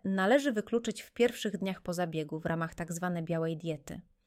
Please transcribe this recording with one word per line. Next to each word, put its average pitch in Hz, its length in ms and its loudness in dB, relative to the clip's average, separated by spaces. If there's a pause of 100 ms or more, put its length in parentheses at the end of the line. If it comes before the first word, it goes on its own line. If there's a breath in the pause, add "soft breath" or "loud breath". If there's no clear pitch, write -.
należy 208 480 4
wykluczyć 226 500 0
w - 100 -18
pierwszych 226 460 2
dniach 190 240 -2
po 180 120 -4
zabiegu 160 460 -2
w 160 60 -10
ramach 165 300 -2
tak 170 180 -6
zwanej 170 300 -2
białej 165 340 0
diety. 165 440 -6 (240)